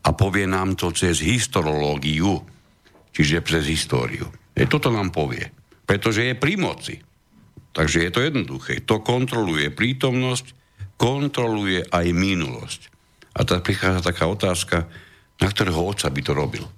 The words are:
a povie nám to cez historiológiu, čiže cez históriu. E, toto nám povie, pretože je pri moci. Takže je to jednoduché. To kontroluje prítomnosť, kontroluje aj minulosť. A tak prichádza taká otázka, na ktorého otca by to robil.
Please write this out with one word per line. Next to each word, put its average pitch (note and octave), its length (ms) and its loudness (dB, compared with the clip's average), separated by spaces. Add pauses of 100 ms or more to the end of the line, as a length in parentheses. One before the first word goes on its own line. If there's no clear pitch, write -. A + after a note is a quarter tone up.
a - 80 4
povie G2 320 2
nám F#2 320 0
to F2 160 -2
cez E2 320 0
historiológiu, D#2 1200 0 (720)
čiže D2+ 240 2
cez D#2 320 0
históriu. B1+ 560 -2 (260)
E, B2+ 160 2
toto D3 240 2
nám G2 160 0
povie, D2 400 -4 (340)
pretože G#2+ 460 2
je B2 80 -2
pri F3 180 0
moci. C3+ 400 -4 (800)
Takže D#2+ 320 2
je F2 80 -2
to - 80 2
jednoduché. G#2 640 -2
To G#2+ 160 2
kontroluje A2 720 0
prítomnosť, B2+ 800 -2 (400)
kontroluje A2+ 960 0
aj F2 240 2
minulosť. E2 680 -2 (520)
A - 80 -2
tak F2+ 240 2
prichádza F#2 480 0
taká E2+ 160 0
otázka, F2+ 560 0 (560)
na F#2+ 80 2
ktorého F#2 320 0
otca G2 240 -2
by C#2 160 -2
to C#2+ 160 -2
robil. - 280 -4 (120)